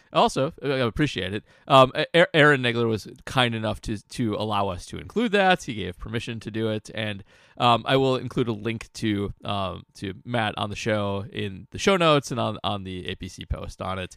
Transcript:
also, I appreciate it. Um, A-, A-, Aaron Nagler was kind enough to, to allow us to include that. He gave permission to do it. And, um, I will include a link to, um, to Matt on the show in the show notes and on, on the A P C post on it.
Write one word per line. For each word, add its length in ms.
also, 400
I 40
appreciate 680
it. 100
Um, 280
A-, 100
A-, 140
Aaron 260
Nagler 260
was 200
kind 300
enough 260
to, 160
to 260
allow 340
us 180
to 100
include 360
that. 300
He 100
gave 240
permission 440
to 100
do 180
it. 260
And, 280
um, 280
I 120
will 180
include 320
a 60
link 420
to, 380
um, 400
to 180
Matt 340
on 120
the 80
show 540
in 400
the 60
show 200
notes 340
and 80
on, 240
on 220
the 240
A 60
P 120
C 180
post 360
on 180
it. 180